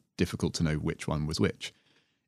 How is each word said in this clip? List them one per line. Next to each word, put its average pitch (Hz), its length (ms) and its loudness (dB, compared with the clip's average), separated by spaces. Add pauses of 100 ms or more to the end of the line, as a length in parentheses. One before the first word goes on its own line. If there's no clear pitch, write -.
(160)
difficult - 380 0
to - 80 0
know 78 140 2
which 80 320 -4
one 76 180 0
was 78 140 -2
which. - 320 0 (560)